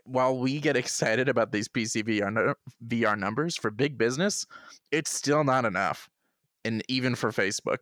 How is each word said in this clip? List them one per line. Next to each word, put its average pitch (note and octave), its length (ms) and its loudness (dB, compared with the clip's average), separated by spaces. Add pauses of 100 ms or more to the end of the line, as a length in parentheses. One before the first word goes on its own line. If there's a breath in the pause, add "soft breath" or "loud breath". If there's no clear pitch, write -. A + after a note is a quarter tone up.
while B2+ 360 0
we C3 200 0
get D3 160 2
excited B2 540 2
about A#2 220 2
these G#2 160 -2
P A#2 180 -2
C A2+ 160 -2
V G#2+ 220 0
R G2+ 80 0
nu-, A2 240 2 (260)
V A#2 240 0
R G#2+ 100 4
numbers A2 400 -2
for - 140 -2
big A#2+ 300 -2
business, C3 480 0 (440 loud breath)
it's D3+ 220 0
still D3 300 2
not C3 200 4
enough. F#2+ 460 -2 (540)
And A2+ 240 -2
even B2+ 260 0
for A2+ 180 0
Facebook, - 500 0